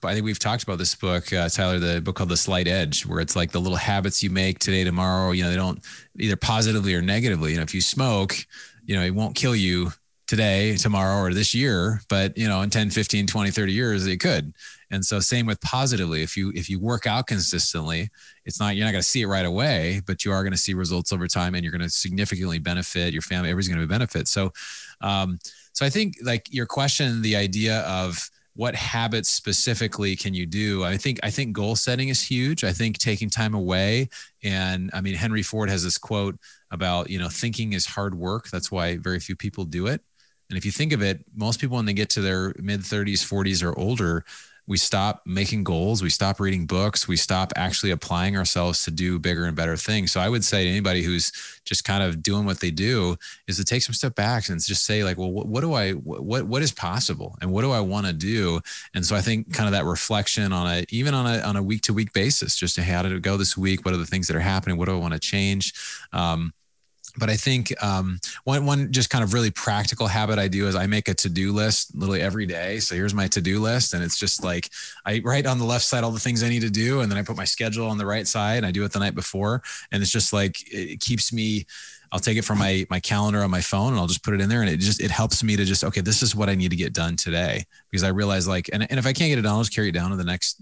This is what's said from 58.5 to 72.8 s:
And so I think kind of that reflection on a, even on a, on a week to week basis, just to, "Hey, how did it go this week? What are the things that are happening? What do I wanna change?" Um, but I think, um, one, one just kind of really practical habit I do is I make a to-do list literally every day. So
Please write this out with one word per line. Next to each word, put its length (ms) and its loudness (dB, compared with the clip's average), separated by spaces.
And 100 0
so 120 2
I 40 2
think 320 0
kind 160 2
of 40 2
that 120 2
reflection 680 0
on 140 2
a, 240 0
even 220 0
on 140 2
a, 140 2
on 160 0
a 60 0
week 200 0
to 100 2
week 220 0
basis, 420 2
just 200 0
to, 60 2
"Hey, 100 2
how 100 2
did 100 0
it 80 -2
go 160 2
this 200 0
week? 280 2
What 80 2
are 60 2
the 80 -2
things 220 0
that 80 0
are 40 2
happening? 380 2
What 80 0
do 100 2
I 20 0
wanna 200 0
change?" 560 0
Um, 420 0
but 140 0
I 60 2
think, 360 2
um, 380 0
one, 200 2
one 280 2
just 180 4
kind 140 4
of 100 2
really 160 4
practical 560 0
habit 320 2
I 80 2
do 220 2
is 80 2
I 100 2
make 220 0
a 60 2
to-do 380 0
list 440 2
literally 260 0
every 240 0
day. 320 -4
So 160 -2